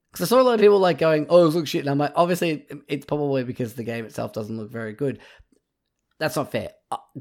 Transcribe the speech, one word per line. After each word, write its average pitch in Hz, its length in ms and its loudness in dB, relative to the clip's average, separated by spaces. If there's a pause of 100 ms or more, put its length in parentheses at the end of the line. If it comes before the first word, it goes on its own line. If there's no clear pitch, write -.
(140)
'cause - 100 -14
I - 20 -2
saw 247 160 4
a - 20 4
lot 240 120 4
of 214 60 0
people, 202 180 8
like, 175 180 2
going, 156 320 2
"Oh, 175 160 8
it 160 80 4
looks 156 160 -4
shit." 165 120 -4
And 139 100 -4
I'm 143 80 0
like, 147 160 -2
obviously, 175 360 0
it, 143 360 -10
it's 143 180 -8
probably 139 380 -2
because 120 320 -8
the 123 80 -10
game 117 220 -8
itself 113 280 -10
doesn't 110 240 -8
look 107 140 -12
very 113 220 -10
good. 120 260 -6 (1000)
That's 151 200 -6
not 143 140 -4
fair, - 200 -8 (180)
uh, - 80 -8 (240)